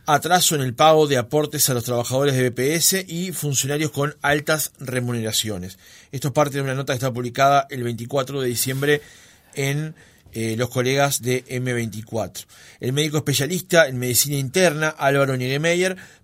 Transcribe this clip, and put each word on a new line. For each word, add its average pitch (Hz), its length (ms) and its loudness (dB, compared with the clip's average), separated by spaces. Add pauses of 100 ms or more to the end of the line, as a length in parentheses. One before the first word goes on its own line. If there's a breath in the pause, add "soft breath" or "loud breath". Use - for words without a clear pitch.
atraso 160 500 4
en 143 60 0
el 127 140 -2
pago 156 320 6
de 139 100 2
aportes 147 520 0
a 135 40 0
los 120 100 0
trabajadores 127 520 0
de 127 80 2
B 123 80 2
P 127 240 0
S 185 300 2
y 180 280 -6
funcionarios 143 580 -2
con 143 300 -2
altas 147 580 0
remuneraciones. 113 1000 -4 (360 soft breath)
Esto 139 160 -4
es 120 40 -4
parte 143 240 2
de 139 40 -2
una 135 140 -4
nota 135 180 -4
que 127 40 -2
está 127 140 -2
publicada 135 580 2
el 131 140 -6
veinticuatro 123 560 -4
de 131 80 -2
diciembre 135 540 0 (540 soft breath)
en, 147 400 -4 (360 soft breath)
eh, 113 240 -4
los 123 140 -2
colegas 135 520 0
de 127 260 -2
M 127 260 -4
veinticuatro. 110 720 -6 (340 loud breath)
El 123 140 -4
médico 151 240 -2
especialista 147 720 2
en 131 100 -6
medicina 123 400 0
interna, 156 520 2
Álvaro 139 460 2
Niedemeyer, 165 600 0 (260 loud breath)